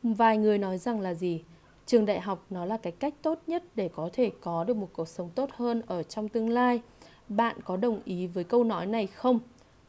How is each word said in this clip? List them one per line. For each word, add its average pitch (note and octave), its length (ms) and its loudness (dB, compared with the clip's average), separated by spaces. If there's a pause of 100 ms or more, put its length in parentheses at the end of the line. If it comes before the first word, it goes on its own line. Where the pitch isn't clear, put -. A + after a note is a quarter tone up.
Vài A3 340 4
người G#3+ 200 4
nói F#3+ 200 -2
rằng A3 240 -4
là F#3 120 -2
gì? E3+ 300 -2 (420)
Trường A3+ 200 6
đại G3 140 0
học F#3+ 300 -6
nó F3+ 160 -6
là G#3+ 120 -4
cái F#3 140 -6
cách C#4+ 300 -4
tốt D#4+ 260 0
nhất E4+ 160 -2 (120)
để F#3+ 200 -2
có E3 180 -6
thể A#3 180 2 (100)
có E3 220 -2
được A#3 140 0
một F#3+ 160 -6
cuộc E3 140 -6
sống F3 280 -8
tốt C4+ 180 -2
hơn A#3 340 -2
ở F3 160 -4
trong G#3+ 260 -8
tương A3+ 200 -2
lai. A#3+ 320 4 (480)
Bạn G3+ 260 0 (100)
có F#3 120 -4
đồng A3 280 0
ý F3+ 220 -4
với F3 160 -4
câu A#3+ 200 2
nói F#3+ 220 0
này G#3 220 -2
không? B3 320 2 (500)